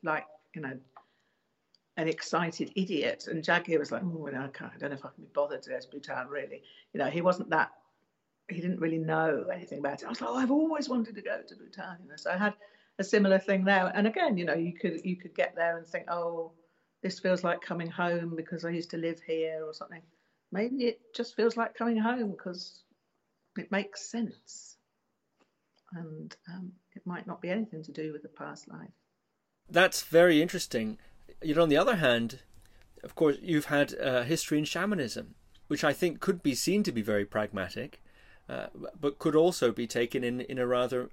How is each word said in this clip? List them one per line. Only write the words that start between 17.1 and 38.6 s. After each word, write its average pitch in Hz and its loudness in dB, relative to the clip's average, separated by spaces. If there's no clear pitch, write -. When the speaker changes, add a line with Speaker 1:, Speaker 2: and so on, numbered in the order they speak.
Speaker 1:
feels 180 2
like 175 0
coming 170 -6
home 170 0
because 165 -6
I 165 -2
used 170 -4
to 170 -6
live 165 -4
here," 160 -2
or 156 -8
something. 170 -14
Maybe 247 0
it - -4
just - -6
feels 226 4
like 226 -2
coming 233 0
home 220 0
'cause - -12
it - -6
makes 202 -2
sense. - -8
And, 156 -12
um, 180 -10
it - -16
might 175 -8
not 180 -10
be 175 -6
anything 196 -4
to 151 -16
do 156 -6
with 147 -12
the - -16
past 147 -14
life. 160 -16
Speaker 2:
That's 175 4
very 165 8
interesting. 165 -2
You 151 0
know, 170 6
on 160 4
the 143 8
other 208 6
hand, 120 2
of - -12
course, 147 6
you've 151 2
had 143 2
a 127 2
history 151 0
in 151 2
shamanism, 175 -2
which 147 -2
I 147 4
think 165 0
could 185 0
be 131 2
seen 196 2
to 180 0
be 117 -2
very 104 2
pragmatic, 104 -4
uh, 62 -8